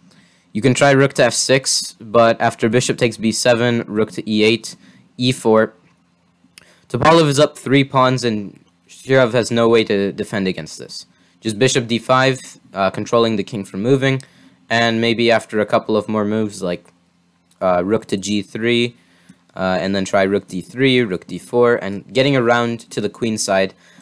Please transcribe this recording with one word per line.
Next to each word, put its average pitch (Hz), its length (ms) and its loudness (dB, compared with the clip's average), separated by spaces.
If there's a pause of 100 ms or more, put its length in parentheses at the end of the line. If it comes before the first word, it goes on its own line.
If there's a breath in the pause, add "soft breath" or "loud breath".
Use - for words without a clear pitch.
(520 soft breath)
You 107 100 -4
can 127 120 2
try 143 180 4
rook 135 220 2
to 139 100 4
F 113 100 2
six, - 640 -2
but 113 400 2
after 117 280 0
bishop 123 280 0
takes 113 200 -2
B 107 160 -2
seven, 120 560 0
rook 107 240 -2
to - 180 -8
E 107 140 2
eight, 110 320 0 (420 soft breath)
E 127 140 0
four, 113 420 2 (1160 soft breath)
Topalov 160 380 4
is 139 140 2
up - 180 2
three 139 240 2
pawns, 131 400 0
and 107 380 -4 (280)
Shirov 127 440 0
has 117 180 0
no 117 180 2
way 117 140 6
to 98 300 -2
defend 98 340 -4
against 82 320 -6
this. - 280 -18 (340 soft breath)
Just 107 180 -6
bishop 127 300 2
D 117 100 -2
five, 131 400 2 (340)
uh, 95 180 0
controlling 113 440 -2
the 101 80 -2
king 98 220 -10
from 95 180 -10
moving, 131 400 0 (480 soft breath)
and 117 300 0
maybe 117 320 2
after 110 260 -2
a 104 80 0
couple 110 300 0
of 101 120 -2
more 107 160 -2
moves, 104 380 -4
like, 87 300 -6 (680)
uh, 90 240 0
rook 107 220 -2
to - 100 -4
G 98 240 -4
three, 120 540 -2 (640 soft breath)
uh, 92 240 -2
and 98 140 -2
then 98 100 -2
try 98 180 0
rook 98 260 -2
D 92 120 -10
three, 127 420 0
rook 92 240 -6
D - 120 -12
four, 120 380 0
and 98 360 -8
getting 135 240 0
around 120 440 0 (100)
to - 100 -8
the 104 80 -4
queen 110 300 -6
side, 95 360 0 (280 soft breath)